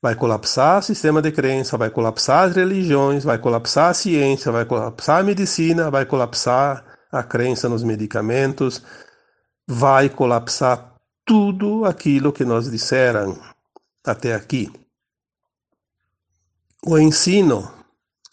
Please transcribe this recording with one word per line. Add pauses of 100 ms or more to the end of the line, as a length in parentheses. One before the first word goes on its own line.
Vai
colapsar
o
sistema
de
crença,
vai
colapsar
as
religiões,
vai
colapsar
a
ciência,
vai
colapsar
a
medicina,
vai
colapsar (240)
a
crença
nos
medicamentos, (840)
vai
colapsar (300)
tudo
aquilo
que
nos
disseram (680)
até
aqui. (2250)
O
ensino (600)